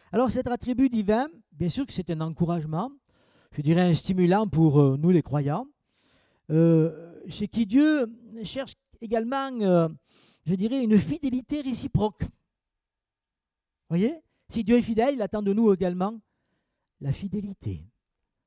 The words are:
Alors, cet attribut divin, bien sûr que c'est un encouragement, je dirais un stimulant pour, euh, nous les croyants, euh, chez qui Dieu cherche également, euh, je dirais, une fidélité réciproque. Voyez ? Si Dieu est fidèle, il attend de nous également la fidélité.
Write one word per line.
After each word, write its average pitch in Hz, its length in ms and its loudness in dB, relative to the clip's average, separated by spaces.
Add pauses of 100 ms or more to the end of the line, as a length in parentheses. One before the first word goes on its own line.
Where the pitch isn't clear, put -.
(120)
Alors, 226 200 0
cet 247 160 -4
attribut 247 420 0
divin, 220 380 0 (240)
bien 160 180 -4
sûr 262 160 -4
que - 60 -12
c'est - 180 -8
un 160 120 -6
encouragement, 165 680 -4 (600)
je - 100 -8
dirais 165 280 2
un 170 40 4
stimulant 185 540 2
pour, 151 320 4
euh, 135 180 4
nous 160 140 2
les 170 120 4
croyants, 147 440 -4 (840)
euh, 165 760 2
chez 202 200 -6
qui 226 180 -2
Dieu 269 480 2 (300)
cherche 254 320 -10 (260)
également, 233 500 -4 (100)
euh, 175 280 4 (560)
je 170 100 -2
dirais, 226 280 -2
une 214 140 6
fidélité 262 640 -2
réciproque. 233 600 -4 (1700)
Voyez ? 220 320 -2 (260)
Si 226 160 -6
Dieu 220 140 4
est 240 40 4
fidèle, 233 340 0
il 240 60 -6
attend 214 200 -4
de 196 120 0
nous 214 200 4
également 185 460 -2 (840)
la 139 100 -2
fidélité. 185 720 -8 (640)